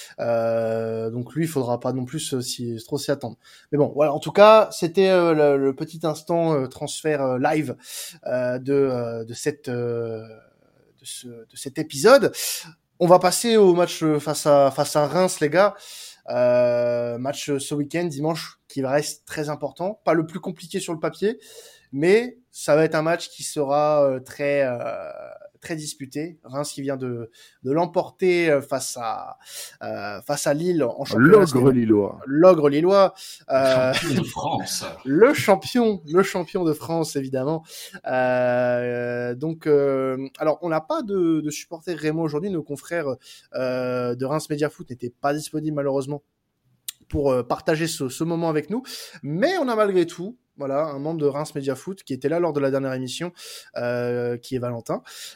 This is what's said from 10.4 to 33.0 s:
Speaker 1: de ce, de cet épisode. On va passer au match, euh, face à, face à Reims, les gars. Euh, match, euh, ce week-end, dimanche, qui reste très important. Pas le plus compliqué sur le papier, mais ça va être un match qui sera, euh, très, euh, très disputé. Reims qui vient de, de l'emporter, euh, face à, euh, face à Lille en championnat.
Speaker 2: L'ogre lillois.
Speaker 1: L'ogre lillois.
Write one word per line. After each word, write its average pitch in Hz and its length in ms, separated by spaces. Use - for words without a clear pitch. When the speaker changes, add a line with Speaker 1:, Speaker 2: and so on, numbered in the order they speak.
Speaker 1:
de 120 40
ce, - 240
de 117 180
cet - 220
épisode. 156 540
On 175 80
va 175 120
passer 185 380
au 190 180
match, 175 280
euh, 156 160
face 147 280
à, 139 240
face 143 260
à 147 100
Reims, 180 340
les 147 100
gars. 196 240
Euh, 120 920
match, 143 320
euh, 139 80
ce 139 160
week-end, 147 300
dimanche, 156 540
qui 135 160
reste 147 420
très 151 220
important. 151 560
Pas 165 100
le 160 120
plus 170 140
compliqué 180 400
sur 180 120
le 156 80
papier, 190 380
mais 196 460
ça - 240
va 156 100
être 160 100
un 156 80
match 170 260
qui - 140
sera, 147 640
euh, 131 160
très, 143 440
euh, 117 460
très 170 160
disputé. 151 680
Reims 139 280
qui 143 100
vient 135 140
de, 120 340
de 127 100
l'emporter, 175 800
euh, 143 100
face - 400
à, 104 380
euh, 104 400
face 143 240
à 143 80
Lille 165 300
en 120 200
championnat. 139 340
Speaker 2:
L'ogre 139 320
lillois. 110 560
Speaker 1:
L'ogre 151 420
lillois. 180 460